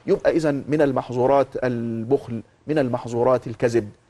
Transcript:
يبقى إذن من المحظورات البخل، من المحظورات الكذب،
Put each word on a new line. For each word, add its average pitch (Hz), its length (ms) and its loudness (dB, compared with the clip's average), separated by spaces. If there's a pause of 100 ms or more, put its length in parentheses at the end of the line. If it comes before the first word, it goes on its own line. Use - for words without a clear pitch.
يبقى 202 240 2
إذن 143 360 0
من 151 140 0
المحظورات 131 680 2 (160)
البخل، 117 800 -2 (260)
من 151 120 0
المحظورات 120 680 0
الكذب، 117 420 0 (200)